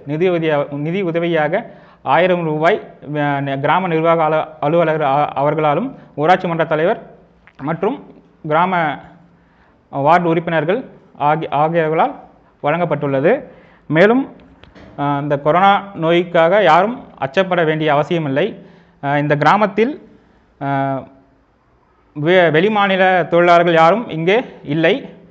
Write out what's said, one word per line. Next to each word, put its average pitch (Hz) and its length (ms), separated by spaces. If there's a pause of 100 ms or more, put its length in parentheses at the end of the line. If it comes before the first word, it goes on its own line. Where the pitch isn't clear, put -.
நிதி 156 240
உதவியா-, 160 420
நிதி 156 300
உதவியாக 165 520 (500)
ஆயிரம் 175 400
ரூபாய், 160 340 (360)
அஹ், 139 460
கிராம 165 280
நிர்வாக 165 360
அல-, 156 240 (140)
அலுவலர் 156 400
அ-, 143 320
அவர்களாலும் 151 640 (180)
ஊராட்சி 180 320
மன்ற 165 180
தலைவர் 165 340 (640)
மற்றும் 170 360 (500)
கிராம 175 260 (1160)
வார்டு 165 380
உறுப்பினர்கள் 170 500 (400)
ஆகி-, 151 320
ஆகியவர்களால் 165 640 (480)
வழங்கப்பட்டுள்ளது. 147 680 (580)
மேலும், 208 340 (760)
அஹ், 143 240
இந்த 147 180
கொரோனா 190 540
நோய்க்காக 175 680
யாரும் 185 400 (160)
அச்சப்பட 180 440
வேண்டிய 156 300
அவசியமில்லை. 151 540 (560)
அஹ், 143 140
இந்த 147 180
கிராமத்தில், 202 580 (640)
அஹ், 139 440 (1120)
வெ-, 170 360
வெளிமாநில 190 760
தொழிலாளர்கள் 175 460
யாரும் 170 360
இங்கே 180 340 (200)
இல்லை. 160 320 (360)